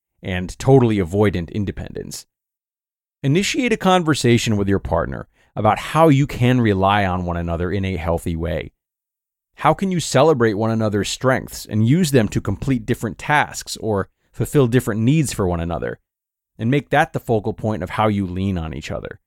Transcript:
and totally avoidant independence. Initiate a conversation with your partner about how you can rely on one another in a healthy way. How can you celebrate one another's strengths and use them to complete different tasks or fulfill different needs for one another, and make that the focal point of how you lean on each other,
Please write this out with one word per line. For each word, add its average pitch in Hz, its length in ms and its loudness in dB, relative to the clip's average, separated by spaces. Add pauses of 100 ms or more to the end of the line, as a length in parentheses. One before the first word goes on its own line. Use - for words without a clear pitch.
(220)
and 90 380 -6
totally 123 380 6
avoidant 90 540 0
independence. - 760 -8 (960)
Initiate 202 500 0
a - 40 2
conversation 147 800 2
with 98 140 0
your 98 100 2
partner 65 480 -4 (280)
about 107 240 2
how 165 300 2
you 139 180 4
can 123 340 2
rely 98 440 2
on 90 200 -2
one 85 120 -4
another 85 340 -4
in 98 120 -2
a 95 140 -4
healthy 85 380 -4
way. 82 360 -6 (840)
How 156 180 0
can 190 180 -2
you 180 80 0
celebrate 131 540 4
one 110 180 -2
another's 107 380 0
strengths - 560 -2
and 107 220 0
use 156 240 4
them 113 180 4
to - 100 -4
complete 113 460 -2
different 117 320 -4
tasks - 600 -4
or 101 320 -2 (220)
fulfill 127 360 2
different 113 340 0
needs 135 320 2
for 101 140 0
one 87 120 -2
another, 69 400 -6 (580)
and 113 140 -2
make 143 200 -2
that 151 200 0
the 131 80 -6
focal 110 320 -2
point 104 320 -4
of 90 60 -6
how 110 180 0
you 101 180 0
lean 92 320 -4
on 80 160 -6
each 73 160 -10
other, - 380 -10